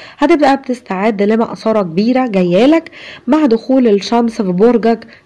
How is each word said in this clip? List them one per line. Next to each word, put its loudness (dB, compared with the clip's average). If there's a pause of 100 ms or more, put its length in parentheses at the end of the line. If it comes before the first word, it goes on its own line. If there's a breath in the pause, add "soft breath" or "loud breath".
(180 loud breath)
هتبقى 2
بتستعد -4
لمأثرة -2
كبيرة -2
جايالك 2 (360 loud breath)
مع 2
دخول 0
الشمس 0
في -2
برجك 0 (200 loud breath)